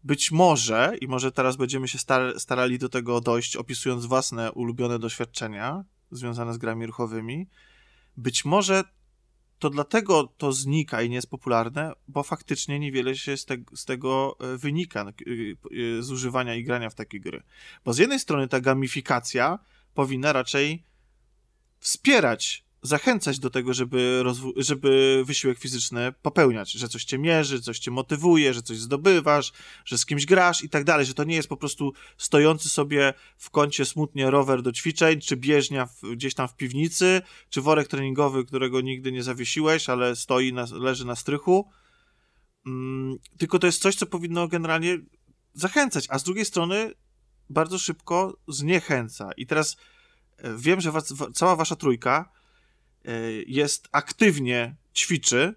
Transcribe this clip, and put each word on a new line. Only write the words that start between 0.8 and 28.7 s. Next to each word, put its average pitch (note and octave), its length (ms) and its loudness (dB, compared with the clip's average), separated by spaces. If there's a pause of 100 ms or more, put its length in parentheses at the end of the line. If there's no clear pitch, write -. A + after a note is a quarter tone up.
i B2+ 60 -8
może B2+ 240 -2
teraz C3 240 2
będziemy C3 320 -4
się C3 100 -8
star-, B2+ 420 0
starali B2+ 400 0
do B2+ 100 -4
tego A#2+ 320 -2
dojść, A#2 340 0
opisując A#2+ 500 -6
własne A#2 460 -2
ulubione A#2+ 480 -4
doświadczenia A#2 840 -6 (280)
związane A#2 420 -6
z A#2 40 -6
grami A2+ 280 -6
ruchowymi, A2+ 640 -6 (720)
być B2+ 280 -2
może F#3+ 380 2 (760)
to D3+ 100 0
dlatego F#3+ 540 2 (140)
to C#3+ 160 0
znika C3+ 480 -2
i A#2+ 80 0
nie B2 60 -6
jest B2 140 -8
popularne, C3 640 -2 (160)
bo C#3+ 160 -4
faktycznie - 560 -4
niewiele C3+ 360 -2
się C#3 220 -6
z - 80 -12
te-, C3 120 -6 (180)
z - 100 -12
tego, C3 540 -2
e, B2+ 180 -8
wynika, D3 440 -4
e, G2 60 -8
e, A#2 960 -8
z C3+ 80 -10
używania B2+ 440 -4
i A#2+ 80 -8
grania A#2+ 260 -4
w - 60 -18
takie G#2 240 -12
gry. - 240 -12 (420)
Bo A#2+ 80 0
z A#2+ 40 -2
jednej B3+ 220 4
strony C#3 280 -2
ta C3 140 0
gamifikacja C3 1000 0 (340)
powinna C3+ 400 0
raczej C#3+ 500 0 (960)
wspierać, - 840 2 (180)
zachęcać D3 560 0
do C3 100 -4
tego, B2+ 240 -2
żeby B2+ 500 2
rozwu-, B2+ 340 -2
żeby C3+ 680 4
wysiłek C3+ 340 0
fizyczny B2+ 640 -4
popełniać, C3 500 4
że A#2+ 160 -6
coś - 160 -8
cię - 140 -4
mierzy, C#3+ 440 2
coś A#2 180 -8
cię - 120 -8
motywuje, D3 640 4
że A#2 80 -4
coś A#2 180 -8